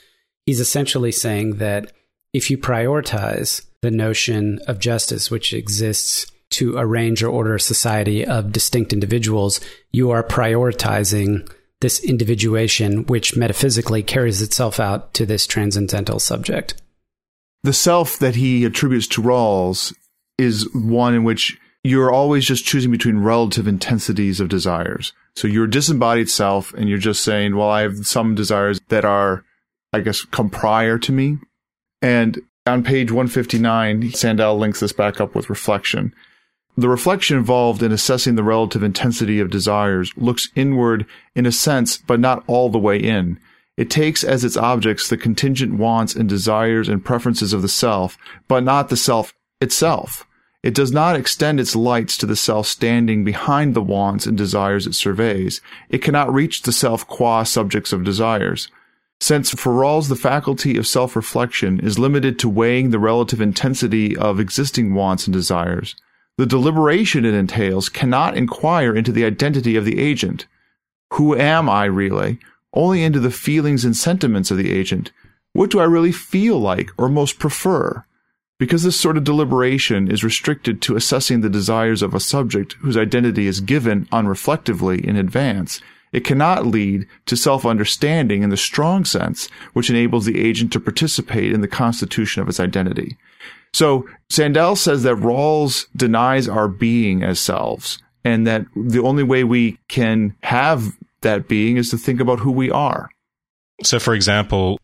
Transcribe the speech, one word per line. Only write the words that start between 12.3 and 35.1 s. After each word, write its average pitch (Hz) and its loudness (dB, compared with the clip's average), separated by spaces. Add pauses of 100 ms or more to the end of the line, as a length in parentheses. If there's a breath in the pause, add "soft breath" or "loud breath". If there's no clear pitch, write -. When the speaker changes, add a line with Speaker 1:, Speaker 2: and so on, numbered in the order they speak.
Speaker 1:
which 117 -2
metaphysically 113 0
carries 113 0
itself 110 -2
out 101 -2
to 117 0
this 104 0
transcendental 101 -2
subject. - -4 (840)
Speaker 2:
The 135 2
self 175 2
that 127 2
he 123 2
attributes 117 0
to - -2
Rawls 104 0 (440)
is 110 0
one 120 2
in 113 2
which 113 -2 (240 soft breath)
you're 131 4
always 139 2
just 127 -2
choosing 127 0
between 117 0
relative 110 2
intensities 101 -2
of 92 0
desires. 87 -4 (220 soft breath)
So - -2
your 110 2
disembodied 117 0
self, 98 0
and 107 -2
you're 101 0
just 104 0
saying, 104 0
"Well, 104 2
I 107 2
have 101 -4
some 113 0
desires 101 0
that 107 2
are, 101 2 (480)
I 110 0
guess, 101 -4
come - -2
prior 113 0
to 127 -4
me." 139 0 (640)
And 120 2 (260)
on 123 2
page 127 0
one 127 2
fifty-nine, 113 0
Sandel 107 2
links 107 0
this 104 -2
back 104 0